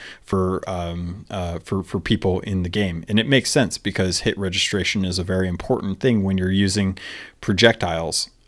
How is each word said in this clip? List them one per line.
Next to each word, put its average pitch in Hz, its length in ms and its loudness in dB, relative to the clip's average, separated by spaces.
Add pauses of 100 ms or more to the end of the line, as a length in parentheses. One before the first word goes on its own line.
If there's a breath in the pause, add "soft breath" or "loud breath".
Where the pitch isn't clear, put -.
(220 loud breath)
for, 92 460 0
um, 87 640 -6
uh, 90 300 -6
for, 95 240 -2
for - 160 -4
people 95 400 0
in 92 240 -2
the 87 40 -4
game. 90 380 -2
And 107 140 2
it 113 80 0
makes 135 240 2
sense, 120 260 2
because 95 420 -2
hit - 160 0
registration 95 680 0
is 92 160 -2
a 87 40 -2
very 92 220 0
important 95 540 -2
thing 117 240 4
when 95 120 2
you're 92 140 2
using 98 480 2 (420 loud breath)
projectiles, 87 880 2 (180)